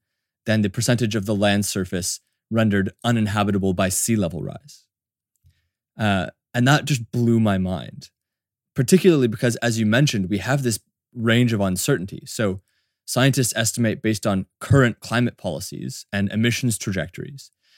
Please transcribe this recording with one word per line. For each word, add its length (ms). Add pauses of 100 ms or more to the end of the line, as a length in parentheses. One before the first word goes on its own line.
(480)
than 160
the 60
percentage 460
of 120
the 80
land 300
surface 540 (320)
rendered 400 (120)
uninhabitable 680
by 160
sea 260
level 280
rise. 420 (1120)
Uh, 300 (260)
and 140
that 180
just 260
blew 280
my 180
mind, 520 (640)
particularly 520
because, 300
as 220
you 60
mentioned, 440
we 100
have 220
this 180 (340)
range 400
of 80
uncertainty. 640
So 360 (440)
scientists 500
estimate 460
based 260
on 180 (140)
current 400
climate 380
policies 720
and 200
emissions 460
trajectories 760 (260)